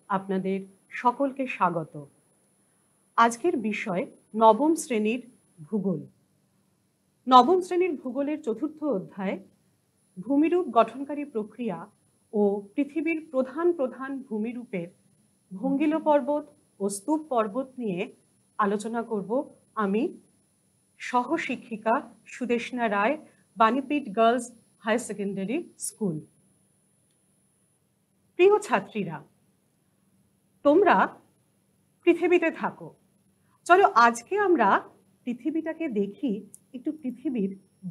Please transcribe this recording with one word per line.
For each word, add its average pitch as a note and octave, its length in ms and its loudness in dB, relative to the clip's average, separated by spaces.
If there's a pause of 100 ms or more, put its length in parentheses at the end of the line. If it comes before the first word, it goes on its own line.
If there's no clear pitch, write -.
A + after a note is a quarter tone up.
(100)
আপনাদের F#3+ 480 -4 (420)
সকলকে C4 460 0
স্বাগত। E3+ 480 -2 (1200)
আজকের A#3+ 360 2 (140)
বিষয় G3+ 340 -4 (400)
নবম A3+ 300 6 (100)
শ্রেণীর A3 400 -2 (440)
ভূগোল। F#3+ 340 -2 (1300)
নবম B3+ 340 8
শ্রেণীর F4+ 400 0
ভূগোলের C#4 460 -4
চতুর্থ A#3+ 340 -6 (160)
অধ্যায় F#3+ 400 -6 (800)
ভূমিরূপ D4+ 480 2 (140)
গঠনকারী C#4 460 -2 (100)
প্রক্রিয়া G#3+ 440 -6 (540)
ও G#3 100 2 (320)
পৃথিবীর D#4 440 -2 (120)
প্রধান C4 360 -2 (120)
প্রধান C4 320 -6 (180)
ভূমিরূপের A3 600 -6 (640)
ভঙ্গিল C#4 400 0 (160)
পর্বত D4 360 2 (360)
ও G3 40 -2 (120)
স্তূপ D#4 240 -2 (120)
পর্বত A#3 380 -2 (120)
নিয়ে F#3 180 -2 (580)
আলোচনা G#3+ 520 -2
করব G3 200 -6 (540)
আমি, G3+ 180 0 (1000)
সহশিক্ষিকা B3 960 -4 (380)
সুদেষ্ণা A#3+ 640 -4
রায়, G#3+ 200 0 (420)
বাণীপীঠ C4+ 480 2 (120)
গার্লস A#3 280 4 (400)
হায়ার A3+ 240 0
সেকেন্ডারি G3 480 -4 (300)
স্কুল। F3 300 -4 (2250)
প্রিয় G4 200 8 (120)
ছাত্রীরা, F#3+ 500 -2 (1500)
তোমরা E4 320 6 (1080)
পৃথিবীতে E4+ 460 2 (120)
থাকো, E3+ 280 -8 (800)
চলো F#4 160 8 (220)
আজকে A#3 280 -2 (120)
আমরা B3+ 220 4 (560)
পৃথিবীটাকে D#4+ 640 -6 (140)
দেখি G3+ 320 -4 (440)
একটু B3+ 140 -6 (100)
পৃথিবীর B3 500 -4 (400)